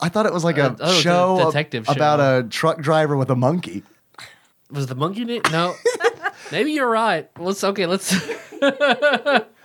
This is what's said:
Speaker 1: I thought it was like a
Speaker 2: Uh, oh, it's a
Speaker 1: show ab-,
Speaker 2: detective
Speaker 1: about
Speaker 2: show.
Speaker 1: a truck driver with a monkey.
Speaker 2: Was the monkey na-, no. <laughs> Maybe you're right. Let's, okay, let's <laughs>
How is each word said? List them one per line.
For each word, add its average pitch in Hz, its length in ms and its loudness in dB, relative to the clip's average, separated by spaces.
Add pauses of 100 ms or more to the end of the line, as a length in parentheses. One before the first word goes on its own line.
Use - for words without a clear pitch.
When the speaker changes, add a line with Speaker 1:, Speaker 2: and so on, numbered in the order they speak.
Speaker 1:
I 170 100 -2
thought 214 160 0
it 175 80 0
was 170 100 -2
like 170 140 2
a 135 140 4
Speaker 2:
Uh, 110 80 -8
oh, 156 100 0
it's 185 80 4
a 151 40 2
Speaker 1:
show 180 380 4
ab-, 165 60 4
Speaker 2:
detective 139 420 -2
Speaker 1:
about 147 300 2
Speaker 2:
show. 135 220 4
Speaker 1:
a - 40 -2
truck 160 360 -2
driver 151 360 2
with 135 140 0
a 131 60 2
monkey. 123 460 0 (880)
Speaker 2:
Was 135 180 -4
the 131 60 -8
monkey 185 300 -4
na-, 233 160 -4 (100)
no. 170 240 0 (380)
<laughs> - 400 -10
Maybe 233 200 0
you're 269 180 0
right. 220 480 0
Let's, 190 260 -4
okay, 196 220 0
let's 185 260 -2 (480)
<laughs> 269 840 2 (180)